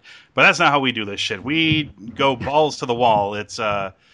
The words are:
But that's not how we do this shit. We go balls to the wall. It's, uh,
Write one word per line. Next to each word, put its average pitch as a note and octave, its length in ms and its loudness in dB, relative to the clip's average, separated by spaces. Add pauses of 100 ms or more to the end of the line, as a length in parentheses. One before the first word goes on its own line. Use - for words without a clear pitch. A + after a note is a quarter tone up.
(340)
But C3+ 100 2
that's F3 160 4
not E3 100 4
how C#3+ 120 2
we C3 100 0
do A2 140 -4
this G2+ 160 -8
shit. G2+ 200 -6
We D#3 420 0 (300)
go C#3 220 0
balls C#3+ 440 0
to D3 60 -8
the B2 80 0
wall. G#2+ 420 2
It's, G#2 220 -10
uh, G2+ 340 -2 (220)